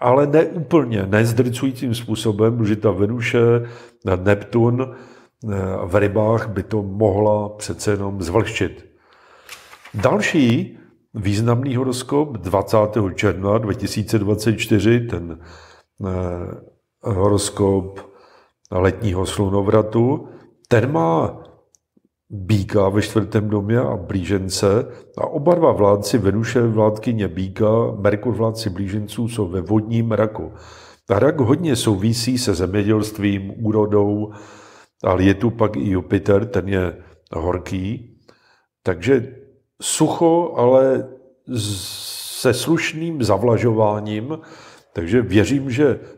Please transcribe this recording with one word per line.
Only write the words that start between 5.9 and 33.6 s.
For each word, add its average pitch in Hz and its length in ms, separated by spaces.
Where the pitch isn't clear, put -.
Rybách 107 520
by 101 140
to 107 200
mohla 104 680
přece - 420
jenom 98 320
zvlhčit. 90 640
Další 131 840
významný 117 640
horoskop 131 600
dvacátého 101 720
června 98 480
dva 110 160
tisíce 98 440
dvacet 104 380
čtyři, 110 440
ten, 85 380
eh, 95 40
horoskop 98 1000
letního 92 560
slunovratu, 107 1000
ten 120 240
má 165 500
Býka 98 560
ve 101 140
čtvrtém 104 480
domě 104 280
a 69 180
Blížence 95 880
a - 80
oba 160 280
dva 160 180
vládci 104 460
Venuše, 110 480
vládkyně 107 640
Býka, 95 420
Merkur, 104 360
vládci 110 360
Blíženců, 101 580
jsou 113 200
ve 92 120
vodním 110 520
raku. 104 400
A 98 100
rak 147 220
hodně 143 360
souvisí 113 640
se 104 160
zemědělstvím, 101 1120